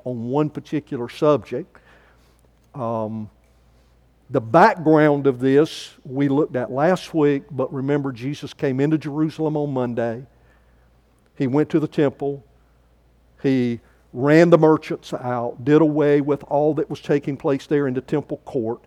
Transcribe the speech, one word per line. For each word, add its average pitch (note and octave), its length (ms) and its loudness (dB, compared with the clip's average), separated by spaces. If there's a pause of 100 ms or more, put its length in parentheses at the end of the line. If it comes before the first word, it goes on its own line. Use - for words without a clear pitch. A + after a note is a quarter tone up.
on A#2+ 240 -8
one D3 200 0
particular C#3 600 -8
subject. C#3+ 680 -2 (960)
Um, A2 540 -8 (1040)
the C3 100 -2
background D3+ 840 4
of B2+ 140 0
this C3+ 540 0 (100)
we C#3+ 240 -2
looked C#3 280 -2
at B2 140 -6
last D#3+ 420 -2
week, D3 380 0
but C3 200 -6
remember C#3 420 -4
Jesus C3 420 -10
came C3 260 -2
into D3+ 160 2
Jerusalem D#3 640 -4
on D3 160 -4
Monday. A#2+ 500 -4 (1080)
He C#3+ 120 -4
went C#3+ 240 0
to D#3+ 100 2
the D3+ 80 -2
temple. C#3 560 -4 (1000)
He B2 380 0 (320)
ran D3+ 380 6
the E3 80 8
merchants D#3 540 0
out, B2 520 -6
did D3+ 160 6
away D3 400 2
with C#3 240 -2
all D3+ 300 0
that D3 160 -4
was D3 100 -10
taking D3 360 -2
place C#3 300 -2
there C#3+ 200 0
in B2+ 80 -2
the B2+ 60 -4
temple C#3+ 380 -6
court, A#2 480 -6